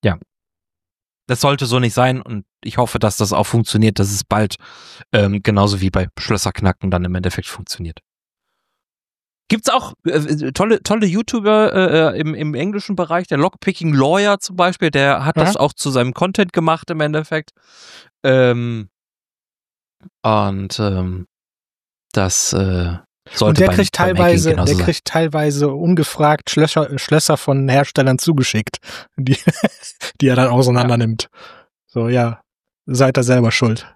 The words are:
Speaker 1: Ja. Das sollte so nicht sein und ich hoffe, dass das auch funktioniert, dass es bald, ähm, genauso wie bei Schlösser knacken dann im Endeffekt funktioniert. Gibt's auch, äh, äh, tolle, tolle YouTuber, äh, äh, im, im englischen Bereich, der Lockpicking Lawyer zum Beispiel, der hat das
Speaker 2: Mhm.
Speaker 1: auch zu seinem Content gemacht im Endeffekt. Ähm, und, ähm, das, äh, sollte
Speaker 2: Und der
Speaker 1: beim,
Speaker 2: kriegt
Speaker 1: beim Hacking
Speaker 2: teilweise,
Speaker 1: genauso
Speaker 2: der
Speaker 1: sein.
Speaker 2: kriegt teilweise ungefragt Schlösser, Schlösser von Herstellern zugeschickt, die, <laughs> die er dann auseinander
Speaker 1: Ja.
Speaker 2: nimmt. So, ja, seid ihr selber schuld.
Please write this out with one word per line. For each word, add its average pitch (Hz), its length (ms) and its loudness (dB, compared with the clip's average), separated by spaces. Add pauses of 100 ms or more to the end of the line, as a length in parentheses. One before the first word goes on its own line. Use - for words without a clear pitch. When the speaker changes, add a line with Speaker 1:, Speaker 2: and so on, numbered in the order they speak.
Speaker 1:
Ja. 90 140 0 (1080)
Das 127 120 -2
sollte 139 260 0
so 123 120 0
nicht 120 160 0
sein 127 260 2
und 107 240 -10 (180)
ich - 160 -6
hoffe, 120 200 -2
dass 107 180 0
das 107 160 -2
auch - 140 0
funktioniert, 110 540 0
dass 98 100 0
es 101 140 -6
bald, 104 320 -2 (560)
ähm, 101 300 2
genauso 101 380 2
wie 95 100 0
bei 92 180 -2 (100)
Schlösser 98 340 -4
knacken 95 380 -2
dann 90 140 -2
im 90 100 -4
Endeffekt 90 320 -4
funktioniert. - 540 -12 (1500)
Gibt's - 200 0
auch, - 260 -2 (120)
äh, 165 40 -2
äh, 151 420 -2
tolle, 214 300 0
tolle 214 240 0
YouTuber, 214 680 0
äh, 160 440 2
äh, 120 40 -4
im, 156 140 -4
im 151 200 -6
englischen 196 420 -6
Bereich, 175 320 -4
der 143 100 -2
Lockpicking 165 560 -2
Lawyer 196 440 2
zum 185 180 -12
Beispiel, 180 340 0
der 139 340 2
hat 156 120 -2
das 156 180 2
Speaker 2:
Mhm. - 60 -4
Speaker 1:
auch 147 120 2
zu - 180 -6
seinem 127 240 0
Content 190 380 -2
gemacht 160 380 0
im 156 100 -6
Endeffekt. 151 500 -4 (720)
Ähm, 120 680 2 (1300)
und, 101 560 -2
ähm, 92 480 -4 (880)
das, - 400 -2
äh, 90 440 -2 (360)
sollte - 120 0
Speaker 2:
Und 151 140 4
der 185 80 6
Speaker 1:
beim, 185 100 2
Speaker 2:
kriegt 190 220 0
Speaker 1:
beim 180 100 2
Hacking 185 80 0
Speaker 2:
teilweise, 170 340 4
Speaker 1:
genauso 160 160 2
Speaker 2:
der 147 100 2
Speaker 1:
sein. 175 80 0
Speaker 2:
kriegt 170 200 -2
teilweise 151 640 0
ungefragt 151 840 0
Schlösser, 151 480 0
Schlösser 156 380 2
von 135 320 0
Herstellern 135 500 2
zugeschickt, 131 600 -2 (380)
die, 135 200 0
<laughs> - 840 -6
die 135 80 4
er 123 80 4
dann 127 120 2
auseinander 123 460 2
Speaker 1:
Ja. 117 40 2
Speaker 2:
nimmt. 113 300 -2 (580)
So, 117 220 -4
ja, 120 320 0 (460)
seid 131 320 2
ihr 131 60 2
selber 120 260 4
schuld. - 460 -2